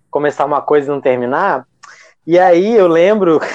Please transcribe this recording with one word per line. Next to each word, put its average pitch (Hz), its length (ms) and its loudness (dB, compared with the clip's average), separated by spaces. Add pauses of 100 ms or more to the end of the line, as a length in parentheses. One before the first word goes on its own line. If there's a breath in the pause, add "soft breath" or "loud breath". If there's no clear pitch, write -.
começar 147 360 -2
uma 143 160 -2
coisa 147 260 0
e - 20 -10
não 143 100 -4
terminar, 135 680 -4 (600 loud breath)
e 165 120 0
aí 185 380 2
eu 185 120 4
lembro 170 520 2 (160)